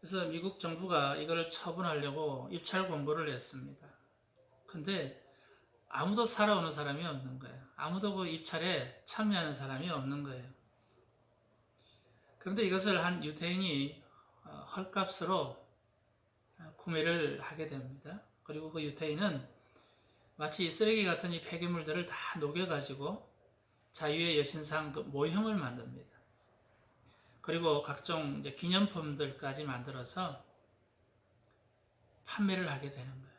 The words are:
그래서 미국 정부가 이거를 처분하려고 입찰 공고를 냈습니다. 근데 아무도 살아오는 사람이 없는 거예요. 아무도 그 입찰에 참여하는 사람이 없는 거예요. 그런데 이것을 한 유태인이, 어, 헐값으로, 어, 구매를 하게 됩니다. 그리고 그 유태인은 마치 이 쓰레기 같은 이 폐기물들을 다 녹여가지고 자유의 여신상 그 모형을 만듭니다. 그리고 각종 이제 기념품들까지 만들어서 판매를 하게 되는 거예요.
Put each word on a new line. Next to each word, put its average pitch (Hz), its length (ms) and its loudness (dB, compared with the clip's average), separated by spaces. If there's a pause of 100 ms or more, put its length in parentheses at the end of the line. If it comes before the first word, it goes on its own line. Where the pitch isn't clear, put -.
그래서 185 240 -2
미국 170 340 -4
정부가 165 560 2
이거를 165 340 0
처분하려고 151 1000 -2
입찰 185 380 0
공고를 151 380 0
냈습니다. 135 600 -8 (800)
근데 160 580 -2 (640)
아무도 202 380 4
살아오는 208 440 6
사람이 147 360 -2
없는 131 340 -4
거예요. 131 260 -14 (120)
아무도 190 360 0
그 190 140 0
입찰에 160 800 0
참여하는 185 480 2
사람이 135 360 -4
없는 143 340 -2
거예요. 131 360 -10 (1800)
그런데 202 260 0
이것을 185 380 4
한 175 180 2
유태인이, 151 800 0 (440)
어, - 40 -16
헐값으로, 165 1160 -2 (920)
어, 160 200 -18
구매를 160 640 2
하게 151 260 -6
됩니다. 139 560 -10 (200)
그리고 156 280 -8
그 160 100 -4
유태인은 151 640 0 (920)
마치 156 280 0
이 160 60 2
쓰레기 214 320 4
같은 175 300 2
이 165 80 -4
폐기물들을 170 640 -2
다 - 340 -6
녹여가지고 147 920 -2 (640)
자유의 160 480 2
여신상 151 540 0
그 151 80 -4
모형을 170 560 2
만듭니다. 123 600 -6 (1200)
그리고 160 400 4
각종 147 580 -2
이제 139 140 -6
기념품들까지 151 1120 2
만들어서 135 800 -4 (1800)
판매를 185 480 2
하게 139 180 -4
되는 131 220 -10 (100)
거예요. - 180 -20